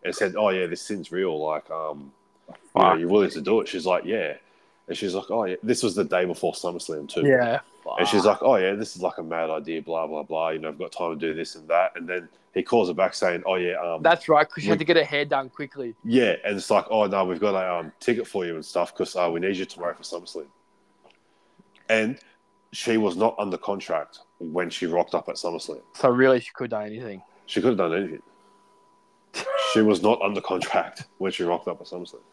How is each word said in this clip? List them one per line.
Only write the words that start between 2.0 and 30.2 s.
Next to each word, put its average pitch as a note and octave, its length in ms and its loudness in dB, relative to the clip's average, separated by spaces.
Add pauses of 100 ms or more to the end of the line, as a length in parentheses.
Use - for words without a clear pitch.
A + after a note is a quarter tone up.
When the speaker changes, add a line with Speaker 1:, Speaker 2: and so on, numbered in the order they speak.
Speaker 1:
you - 40 -20 (220)
know, - 140 10
Speaker 2:
Fuck. E2 100 4
Speaker 1:
you're F2 100 0
willing G2 200 6
to D#2+ 120 -6
do G2+ 200 4
it?" - 80 -4
She's F2 160 -4
like, A2 180 2
"Yeah." F2+ 300 -2 (560)
And - 80 -6
she's F#2+ 180 -2
like, G2 160 -6
"Oh, A2 140 0
yeah." F#2 180 -2
This G#2+ 200 0
was G2 120 0
the G2 80 2
day F2+ 220 0
before E2+ 280 -2
SummerSlam, E2 540 -8
too. E2 180 0
Speaker 2:
Yeah. B2 360 4 (360)
Speaker 1:
And F2+ 100 2
she's G2+ 180 4
Speaker 2:
Fuck. G#2 160 4
Speaker 1:
like, - 80 6
"Oh, B2 80 8
yeah, F#2+ 160 2
this G#2 240 -6
is, F#2 40 -8
like, F2+ 180 -2
a F2 40 -8
mad E2 260 -4
idea, D#2+ 320 -6
blah, E2 260 -4
blah, D2+ 160 -6
blah. D#2+ 260 -2
You D#2+ 100 -4
know, D#2 80 -8
I've D2+ 120 -10
got F2+ 120 -8
time E2+ 200 -4
to D#2+ 40 -6
do D#2+ 180 -4
this D#2+ 220 -8
and D#2 140 -20
that." F2 260 2
And E2+ 140 -12
then F2+ 180 -6 (260)
he F#2+ 100 0
calls G#2+ 260 2
her E2+ 40 -2
back F#2 200 2
saying, F2+ 320 -2
"Oh, F#2+ 100 0
yeah, F2+ 240 -2
um," E2+ 240 -4
Speaker 2:
That's E3+ 240 2
right, D3+ 220 4
'cause D#3 140 -12
she G3 60 -2
had G#3 100 2
Speaker 1:
we - 0 -
Speaker 2:
to D#3 60 -4
get E3 120 4
her D3+ 80 4
hair D3 180 -2
done C#3 260 -2
quickly. C3 540 -10
Speaker 1:
Yeah, A2+ 400 4
and G2+ 140 -2
it's F#2 120 -8
like, G2+ 200 4
"Oh, G#2+ 160 4
no, F#2+ 180 2
we've F2+ 160 -2
got G2+ 160 2
a, F#2 200 -2
um, E2 260 -6
ticket A#2+ 260 0
for F#2+ 180 -4
you E2+ 100 -4
and D#2 100 -10
stuff - 280 -2
'cause, - 220 -4
uh, F2+ 160 2
we E2+ 80 -2
need F#2+ 160 0
you F#2 100 -4
tomorrow F2 280 -6
for - 100 -16
SummerSlam." F2 440 -10 (1400)
And A2 300 2 (540)
she A2+ 240 0
was G2+ 180 2
not A2 240 2
under G2 180 -4
contract F2+ 640 -6 (200)
when E2+ 300 -4
she - 180 -6
rocked F2 280 2
up E2+ 140 -2
at E2 60 -6
SummerSlam. E2 460 -8 (120)
Speaker 2:
So - 160 2
really, B2+ 320 6
she - 120 -16
could B2+ 120 -8
have A2+ 160 -6
done G#2+ 60 -8
anything. G#2+ 360 -12 (220)
Speaker 1:
She - 160 -2
could A#2 80 4
have A2 80 2
done E2+ 160 2
anything. F2 280 -2 (1500)
She A2 100 4
was G#2 200 4
not G#2+ 200 2